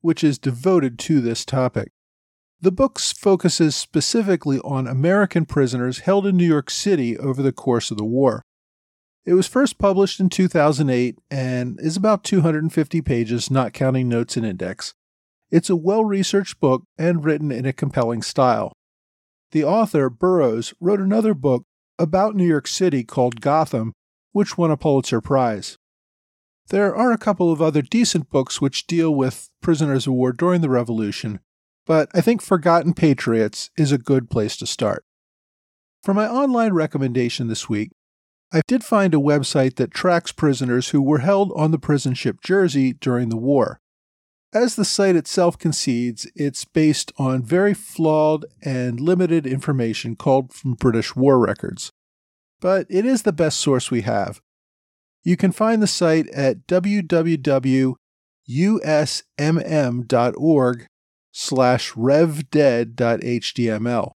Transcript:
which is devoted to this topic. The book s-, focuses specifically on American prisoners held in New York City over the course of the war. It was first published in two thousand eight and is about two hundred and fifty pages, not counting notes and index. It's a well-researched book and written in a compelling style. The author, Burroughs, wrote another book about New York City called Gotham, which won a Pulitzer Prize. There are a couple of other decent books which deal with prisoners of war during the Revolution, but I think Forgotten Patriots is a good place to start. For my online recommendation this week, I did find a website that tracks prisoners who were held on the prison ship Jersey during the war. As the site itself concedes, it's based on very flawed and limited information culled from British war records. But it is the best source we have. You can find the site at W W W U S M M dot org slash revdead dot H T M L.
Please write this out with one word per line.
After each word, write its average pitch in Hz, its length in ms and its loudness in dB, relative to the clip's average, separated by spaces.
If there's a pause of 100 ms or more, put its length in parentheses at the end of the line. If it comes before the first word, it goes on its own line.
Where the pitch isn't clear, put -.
which 165 200 0
is 147 160 2
devoted 135 600 0
to 151 220 0
this 117 240 -4
topic. 127 460 -2 (680)
The 180 140 2
book 262 240 0
s-, - 160 -6
focuses 170 600 0
specifically 165 920 -2
on 131 200 -4
American 165 600 0
prisoners 127 540 -2
held 196 280 0
in 190 80 2
New 175 120 4
York 151 220 2
City 135 480 -2
over 135 240 -4
the 135 120 0
course - 360 -2
of 113 60 -6
the 104 80 -6
war. 117 380 0 (840)
It 175 80 2
was 185 140 4
first - 320 -2
published 196 400 0
in 190 100 2
two 185 180 0
thousand 147 440 2
eight 123 260 -2 (140)
and 127 500 -4
is 160 160 -4
about 202 260 0
two 190 180 2
hundred 156 220 0
and 160 80 -2
fifty 160 300 -2
pages, 117 480 -2
not 131 240 -2
counting 131 340 0
notes 117 300 -2
and 113 80 -4
index. 92 480 -8 (560)
It's 170 200 2
a 190 60 2
well-researched 196 840 -2
book 131 240 2 (140)
and 165 280 -2
written 151 260 -2
in 123 140 -6
a 131 80 -2
compelling 120 480 -4
style. 113 500 0 (800)
The 156 120 0
author, 160 460 0
Burroughs, 123 680 0
wrote 196 200 0
another 208 340 0
book 131 300 0 (340)
about 190 380 0
New 185 120 2
York 151 200 0
City 143 360 -2
called 120 380 -2
Gotham, 143 520 0 (380)
which - 260 -2
won 170 120 2
a 147 80 0
Pulitzer 135 440 0
Prize. 120 560 -2 (920)
There 196 260 0
are 240 160 2
a 220 60 0
couple 180 340 0
of 156 100 0
other 151 200 2
decent 196 480 0
books - 300 -2
which - 280 -4
deal 165 260 0
with 131 360 -4 (120)
prisoners 143 460 0
of 135 60 0
war 127 200 0
during 175 280 0
the 151 80 0
Revolution, 113 680 -2 (460)
but 156 280 2
I 180 80 2
think 226 200 2
Forgotten 170 520 2
Patriots 113 840 0
is 147 140 2
a 143 80 2
good 131 300 0
place 107 280 -2
to - 80 -10
start. - 380 -4 (1000)
For 196 100 0
my 214 140 0
online 240 460 0
recommendation 131 760 -2
this 110 220 -8
week, 104 220 -2 (600)
I 160 160 2
did 247 160 0
find 196 300 2
a 156 40 4
website 143 580 0
that 127 180 -2
tracks 175 380 -2
prisoners 127 580 0
who 147 120 2
were 143 180 2
held 196 360 0
on 156 160 0
the 160 80 0
prison 139 340 -2
ship - 300 -4
Jersey 147 500 2
during 123 360 -2
the 113 80 -4
war. 127 420 0 (760)
As 233 220 0
the 208 100 0
site 190 320 2
itself 170 400 0
concedes, 120 760 -4
it's 143 300 -6
based - 540 0
on 131 260 -2
very 185 300 2
flawed 156 720 0 (180)
and 127 380 -4
limited 170 440 2
information 123 680 -4
culled 131 380 0
from 127 220 -6
British 117 400 0
war 131 240 4
records. - 520 -4 (720)
But 185 280 0
it 202 160 0
is 254 180 2
the 202 100 2
best 151 260 0
source 135 320 0
we 120 100 0
have. 101 380 -4 (840)
You 175 120 2
can 185 160 2
find 220 300 0
the 196 60 2
site 160 420 2
at 135 380 -2
W 190 340 0
W 165 340 0
W 131 600 0 (500)
U 180 380 0
S 151 400 0 (140)
M 156 220 0
M 127 440 -2
dot 120 340 0
org 127 480 2 (480)
slash 127 600 0
revdead 139 1040 2
dot 117 280 0
H 120 320 -4
T 117 140 0
M 107 160 -4
L. 120 320 -4